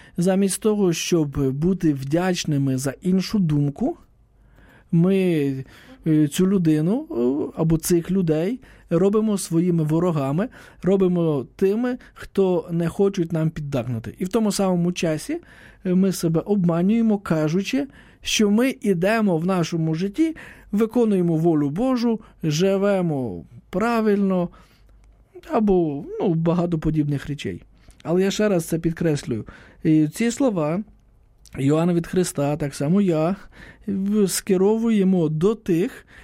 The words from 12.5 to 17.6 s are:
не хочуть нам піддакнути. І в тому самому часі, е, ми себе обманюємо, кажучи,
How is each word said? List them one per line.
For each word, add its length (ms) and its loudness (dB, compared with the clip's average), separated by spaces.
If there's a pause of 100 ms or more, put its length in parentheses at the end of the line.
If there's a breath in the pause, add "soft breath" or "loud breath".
не 160 -2
хочуть 440 -2
нам 180 0
піддакнути. 720 -6
І 60 -4
в 40 -8
тому 220 0
самому 400 0
часі, 460 -4 (480 loud breath)
е, 80 0
ми 180 4
себе 340 -2
обманюємо, 720 2
кажучи, 680 -2 (340 loud breath)